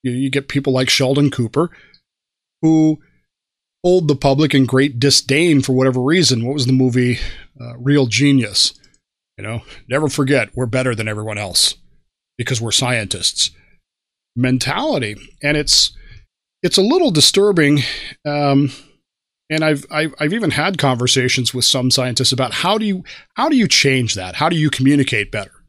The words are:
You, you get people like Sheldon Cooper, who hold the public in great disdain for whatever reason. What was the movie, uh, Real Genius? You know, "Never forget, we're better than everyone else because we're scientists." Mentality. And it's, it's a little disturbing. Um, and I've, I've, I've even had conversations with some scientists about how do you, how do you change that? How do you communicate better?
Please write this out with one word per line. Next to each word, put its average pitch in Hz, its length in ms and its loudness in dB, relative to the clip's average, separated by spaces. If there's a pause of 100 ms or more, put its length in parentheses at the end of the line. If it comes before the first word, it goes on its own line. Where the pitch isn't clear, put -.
You, 127 80 -4
you 135 180 -2
get 139 180 -4
people 139 240 -2
like 127 180 0
Sheldon 139 420 2
Cooper, 139 400 -2 (880)
who 156 380 2 (840)
hold 180 240 4
the 143 80 2
public 139 380 2
in 135 120 6
great 131 340 0
disdain 143 640 2
for 131 120 -2
whatever 127 280 2
reason. 131 440 2
What 135 80 -4
was 131 140 -2
the 131 60 2
movie, 123 440 2 (420)
uh, 120 180 -16
Real 139 280 2
Genius? 120 680 2 (640)
You 101 60 -14
know, 110 180 -8 (260)
"Never 139 220 -4
forget, 131 440 0
we're 123 120 -4
better 127 280 -2
than 107 140 -6
everyone 107 300 -8
else 95 380 -4 (640)
because 120 220 -6
we're 113 120 -6
scientists." 110 800 -4 (840)
Mentality. 131 800 -2 (260)
And 147 140 -2
it's, - 400 0 (680)
it's - 160 0
a 196 40 4
little 285 300 2
disturbing. 156 680 4 (460)
Um, 143 460 2 (800)
and 160 140 -2
I've, 151 260 0
I've, 156 300 -4
I've 151 140 0
even 214 180 -2
had 170 260 -2
conversations 123 760 0
with 123 100 -4
some 127 260 0
scientists 123 440 0
about 123 200 -2
how 202 240 0
do 214 80 -2
you, 190 180 -2 (320)
how 262 120 0
do 311 80 2
you 220 120 4
change 131 480 0
that? 92 200 -10
How 156 140 0
do 175 80 0
you 151 120 2
communicate 131 640 0
better? - 380 -10